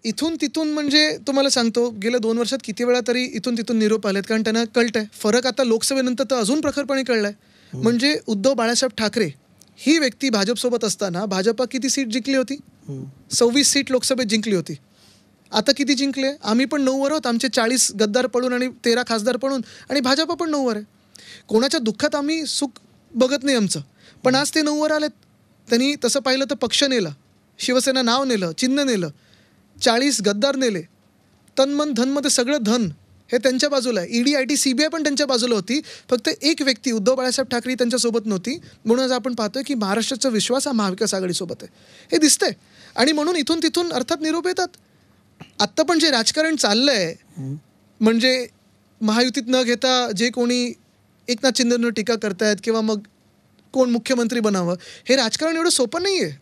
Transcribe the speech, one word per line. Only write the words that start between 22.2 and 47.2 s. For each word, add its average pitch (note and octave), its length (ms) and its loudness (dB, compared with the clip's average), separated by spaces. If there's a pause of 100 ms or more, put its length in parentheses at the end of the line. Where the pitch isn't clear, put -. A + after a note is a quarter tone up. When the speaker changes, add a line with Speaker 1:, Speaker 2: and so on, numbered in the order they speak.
Speaker 1:
सुख - 240 -4 (460)
बघत B3+ 280 2
नाही C4+ 140 2
आमचं, F#3 240 0 (420)
पण B3+ 120 4
आज C#4+ 200 0
ते D#4+ 60 2
नऊवर D4+ 300 0
आलेत. D4+ 180 0 (600)
त्यांनी C4 260 2 (100)
तसं A#3+ 140 2
पाहिलं C4 260 0
तर C4+ 100 -4
पक्ष - 280 0
नेला, B3 260 0 (500)
शिवसेना C4 420 0
नाव B3 220 2
नेलं, G#3 340 -2
चिन्ह C4+ 260 0
नेलं, G3+ 260 0 (720)
चाळीस A#3+ 400 2
गद्दार G#3 340 0
नेले, A#3 260 -2 (800)
तनमन C#4+ 340 2
धनमध्ये C4 360 0
सगळं B3+ 320 2
धन G#3+ 280 0 (420)
हे A#3 60 0
त्यांच्या C4 320 2
बाजूला B3+ 300 0
आहे. F#3+ 200 -2
ईडी, C4+ 160 2
आयटी, C4+ 220 0
सीबीआय C#4 320 0
पण D#4+ 140 -4
त्यांच्या D4 240 0
बाजूला B3 280 0
होती, A#3 260 -2 (280)
फक्त B3 200 0 (120)
एक D4+ 200 0
व्यक्ती C4 300 -2
उद्धव A3+ 240 2
बाळासाहेब B3+ 360 -2
ठाकरे B3 220 -2
त्यांच्यासोबत A#3 520 0
नव्हती, A3 340 -4 (260)
म्हणून A#3+ 200 2
आज B3+ 60 0
आपण B3 240 -2
पाहतोय A3 280 -4
की C#4+ 100 -4
महाराष्ट्राचा A3 560 -2
विश्वास A#3+ 380 0
हा C#4+ 60 -2
महाविकास G3+ 400 0
आघाडीसोबत F3+ 480 -4
आहे. - 120 -20 (380)
हे E4+ 60 2
दिसतंय. D4+ 340 4 (440)
आणि C4+ 160 4
म्हणून D4+ 240 0
इथून D#4+ 280 0
तिथून E4+ 280 0
अर्थात C4+ 300 -2
निरोप D#4 260 -2
येतात. F#4 200 -2 (920)
आत्ता G#3 240 0
पण D#4+ 160 2
जे D#4 120 4
राजकारण D4+ 440 0
चाललंय, A3 600 2 (220)